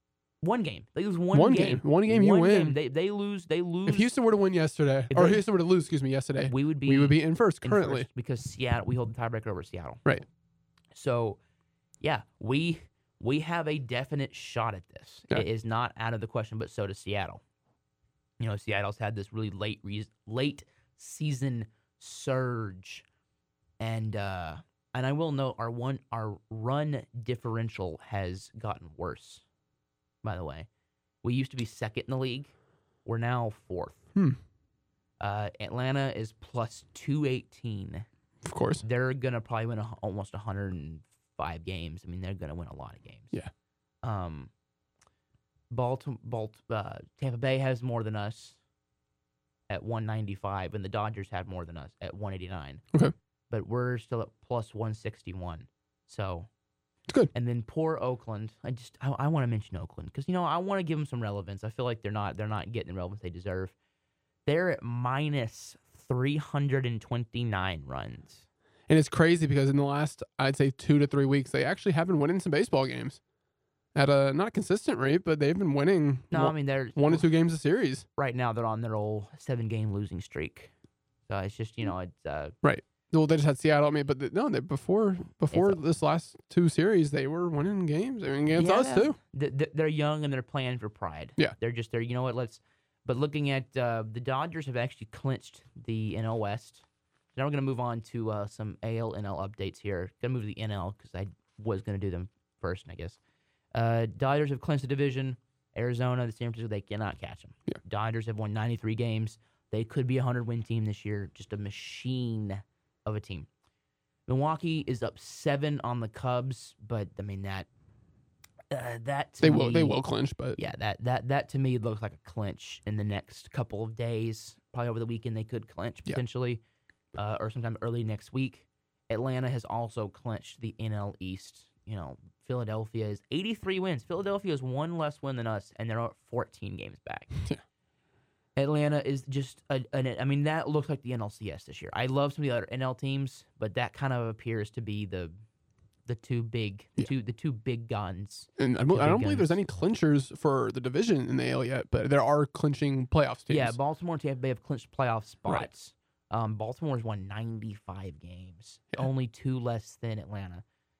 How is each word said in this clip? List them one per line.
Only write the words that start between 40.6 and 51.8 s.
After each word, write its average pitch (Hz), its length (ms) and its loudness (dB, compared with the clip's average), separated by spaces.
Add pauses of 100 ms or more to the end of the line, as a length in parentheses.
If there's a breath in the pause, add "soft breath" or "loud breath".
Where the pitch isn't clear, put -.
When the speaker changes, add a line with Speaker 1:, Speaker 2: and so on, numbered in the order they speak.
Speaker 1:
and 78 280 -10 (360)
five 82 300 -6
games. 85 400 -8
I 90 40 -12
mean, 90 120 -8
they're 95 100 -6
gonna 82 220 -8
win 85 140 -10
a 69 60 -16
lot 67 220 -14
of - 60 -20
games. - 300 -20
Speaker 2:
Yeah. - 160 -6 (540)
Speaker 1:
Um, 87 460 -6 (1300)
Baltim-, 127 480 -2
Balt-, 110 340 -6 (140)
uh, 95 280 -6 (200)
Tampa 123 200 -2
Bay 131 200 2
has 131 240 0
more 117 200 -2
than 110 140 -2
us 104 380 -8 (1160)
at 95 120 -6
one 110 240 -4
ninety-five, 98 680 -4
and 101 100 -6
the 95 40 -6
Dodgers 104 440 -4
have 92 160 -4
more 90 160 -8
than 82 120 -14
us 71 140 -14 (100)